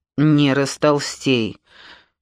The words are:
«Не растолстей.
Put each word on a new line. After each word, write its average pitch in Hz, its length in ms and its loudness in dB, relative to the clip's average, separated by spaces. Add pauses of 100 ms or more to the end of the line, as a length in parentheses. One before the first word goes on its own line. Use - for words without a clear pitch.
(180)
«Не 147 360 2
растолстей. 139 1080 -2 (600)